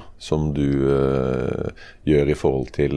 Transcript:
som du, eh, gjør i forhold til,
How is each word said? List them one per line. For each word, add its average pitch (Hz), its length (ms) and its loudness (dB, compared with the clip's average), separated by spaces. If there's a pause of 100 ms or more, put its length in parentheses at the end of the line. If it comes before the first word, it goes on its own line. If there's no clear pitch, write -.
(180)
som 78 340 -2
du, 71 120 0 (220)
eh, 67 1000 0 (160)
gjør 71 280 4
i 76 60 -2
forhold 67 340 0
til, 69 240 0